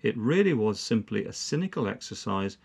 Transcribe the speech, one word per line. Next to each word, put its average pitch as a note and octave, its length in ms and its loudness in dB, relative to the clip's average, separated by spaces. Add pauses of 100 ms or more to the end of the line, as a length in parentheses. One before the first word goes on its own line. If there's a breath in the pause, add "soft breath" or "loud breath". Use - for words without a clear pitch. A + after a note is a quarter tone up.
It A2 140 2
really E3 360 4
was G#2+ 280 2
simply G#2+ 440 0
a G#2 80 -10
cynical D#3 540 -2
exercise G2 800 -4